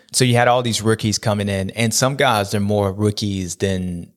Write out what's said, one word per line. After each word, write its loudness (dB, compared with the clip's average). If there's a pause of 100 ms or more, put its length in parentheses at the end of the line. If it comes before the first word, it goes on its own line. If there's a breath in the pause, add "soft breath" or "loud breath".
(120 soft breath)
So 2
you 4
had 4
all 4
these -2
rookies 0
coming -2
in, -2
and -2
some 0
guys, 0
they're 0
more 2
rookies -2
than -4